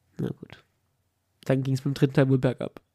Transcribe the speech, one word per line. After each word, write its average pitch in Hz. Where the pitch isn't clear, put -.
Na -
gut. -
Dann 135
ging's 135
beim 139
dritten 135
Teil 135
wohl 135
bergab. -